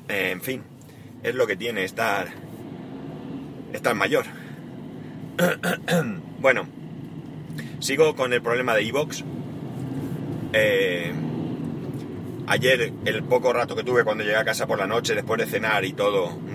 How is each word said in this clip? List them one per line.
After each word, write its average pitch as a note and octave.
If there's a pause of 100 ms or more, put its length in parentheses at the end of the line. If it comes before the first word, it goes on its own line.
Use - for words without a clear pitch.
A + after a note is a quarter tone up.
Eh, F#2+
en F2+
fin, B2+ (600)
es A#2
lo B2+
que G2+
tiene G#2+
estar, G2+ (1400)
estar A#2+
mayor. G#2+ (1120)
<clears throat> E3+ (200)
Bueno, A#2 (1120)
sigo D3
con B2+
el B2
problema A#2+
de G#2
iVoox. C#3 (1300)
Eh, F#2+ (1300)
ayer, A#2 (100)
el A2
poco B2+
rato A#2
que G#2+
tuve A#2+
cuando G#2+
llegué G#2
a A2
casa A2
por A2
la G2
noche, A2+
después G#2
de A2
cenar G#2
y F#2+
todo, G2 (200)